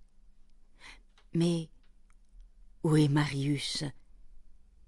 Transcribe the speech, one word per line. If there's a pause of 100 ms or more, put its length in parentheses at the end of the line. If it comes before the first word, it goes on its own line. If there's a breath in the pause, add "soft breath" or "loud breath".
(1300 loud breath)
Mais (1120)
où
est
Marius? (1040)